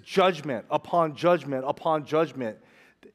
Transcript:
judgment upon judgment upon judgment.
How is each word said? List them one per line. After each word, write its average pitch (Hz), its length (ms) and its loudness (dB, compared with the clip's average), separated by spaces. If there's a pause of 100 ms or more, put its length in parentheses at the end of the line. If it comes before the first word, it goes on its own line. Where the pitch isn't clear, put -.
judgment 151 640 0
upon 156 460 0
judgment 139 500 0
upon 156 400 -2
judgment. 131 520 -2 (580)